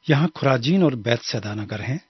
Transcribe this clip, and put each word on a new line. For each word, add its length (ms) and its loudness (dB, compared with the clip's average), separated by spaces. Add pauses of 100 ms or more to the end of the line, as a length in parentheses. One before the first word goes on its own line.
(100)
यहाँ 180 4
खुराजीन 560 2
और 100 4
बैतसैदा 600 -4
नगर 260 -6
हैं। 300 -4